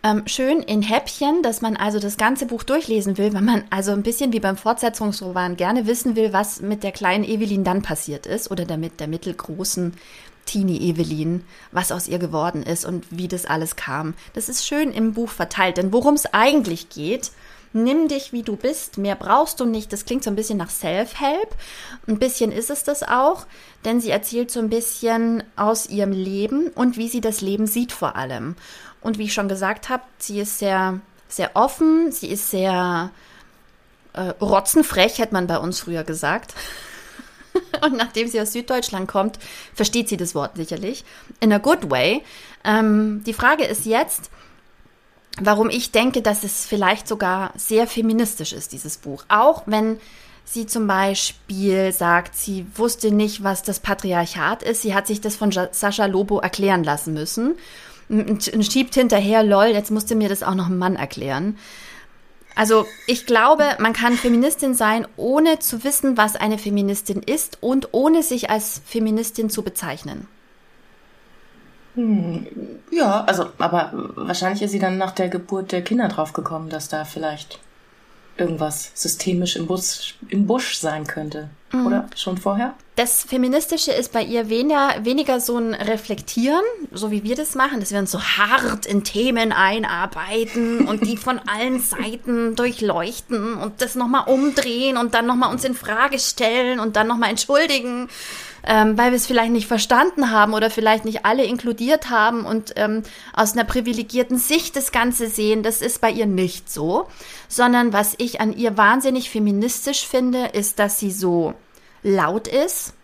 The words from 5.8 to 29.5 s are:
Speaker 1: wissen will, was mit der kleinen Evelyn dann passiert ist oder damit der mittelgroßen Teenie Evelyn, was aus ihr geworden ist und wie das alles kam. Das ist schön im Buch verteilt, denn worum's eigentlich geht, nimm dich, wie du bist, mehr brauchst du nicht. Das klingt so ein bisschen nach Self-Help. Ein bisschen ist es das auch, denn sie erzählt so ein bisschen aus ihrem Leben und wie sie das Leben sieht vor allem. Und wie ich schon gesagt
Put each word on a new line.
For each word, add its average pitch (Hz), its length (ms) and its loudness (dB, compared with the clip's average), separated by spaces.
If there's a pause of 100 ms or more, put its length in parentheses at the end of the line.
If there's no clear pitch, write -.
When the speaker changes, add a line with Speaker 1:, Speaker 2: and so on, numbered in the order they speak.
Speaker 1:
wissen 233 300 0
will, 220 160 2
was 202 300 -2
mit 208 200 -4
der 196 100 -4
kleinen 202 320 0
Evelyn 208 400 0
dann 185 180 0
passiert 147 420 -8
ist - 260 -6
oder 180 140 -4
damit 160 360 -6
der 151 80 -6
mittelgroßen 170 880 -6 (520)
Teenie 190 420 0
Evelyn, 160 560 -2 (260)
was - 220 -2
aus 175 160 -6
ihr 175 100 -2
geworden 160 440 -2
ist - 240 -4
und 175 240 -6
wie 175 180 -6
das 180 160 -6
alles 160 320 -4
kam. 156 380 -6 (180)
Das - 160 -6
ist - 180 -4
schön 294 240 0
im 220 220 0
Buch 226 160 -4
verteilt, 185 480 -2
denn 190 160 0
worum's 285 400 4
eigentlich 214 560 4
geht, - 420 -6 (440)
nimm 277 340 4
dich, 277 240 -4
wie 240 100 -4
du 202 140 -4
bist, - 400 -4
mehr 202 200 0
brauchst 247 440 2
du 247 60 0
nicht. 220 260 -2
Das - 140 -8
klingt 262 180 -2
so 220 60 -2
ein 202 40 0
bisschen 220 220 -2
nach 185 140 -4
Self-Help. 277 840 -2 (540)
Ein 214 100 0
bisschen 247 340 2
ist 233 180 -4
es 285 140 -6
das 285 180 -2
auch, 285 420 2 (400)
denn 233 160 2
sie 226 100 -4
erzählt 233 400 -2
so 240 100 -4
ein 220 100 -2
bisschen 226 720 0 (120)
aus 220 340 0
ihrem 196 220 0
Leben 196 560 -2
und 247 280 0
wie 226 120 -4
sie 240 120 -4
das 214 220 -2
Leben 202 240 0
sieht 240 260 -2
vor - 240 -4
allem. 131 400 -6 (460)
Und 220 160 -2
wie 214 60 -4
ich 208 80 -4
schon 202 160 -2
gesagt 196 400 -4